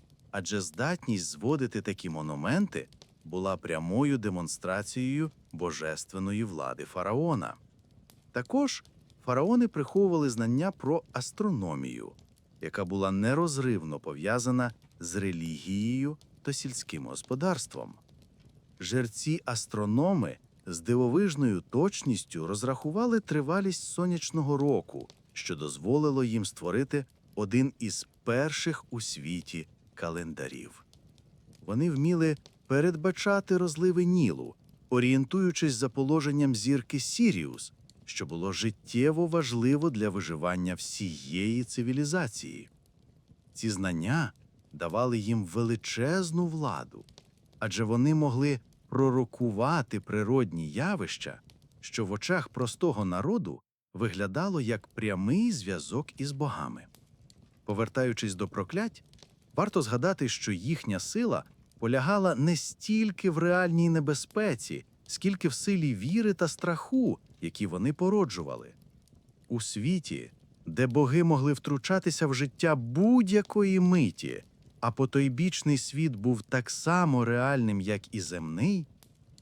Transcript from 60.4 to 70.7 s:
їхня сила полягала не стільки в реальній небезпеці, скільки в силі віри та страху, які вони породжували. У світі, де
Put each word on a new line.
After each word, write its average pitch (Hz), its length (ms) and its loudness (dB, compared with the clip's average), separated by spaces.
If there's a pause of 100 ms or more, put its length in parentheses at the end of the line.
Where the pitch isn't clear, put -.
їхня 101 480 -2
сила 190 440 -2 (360)
полягала 147 560 2
не 156 200 4
стільки 214 760 -2
в 156 80 0
реальній 170 520 4
небезпеці, 151 960 0 (220)
скільки 185 400 -2
в 131 60 0
силі 160 420 0
віри 190 380 0
та 175 140 0
страху, 170 720 -2 (220)
які 87 260 -4
вони 92 260 0
породжували. 98 800 -2 (720)
У 117 140 -2
світі, 104 720 -4 (340)
де 87 220 2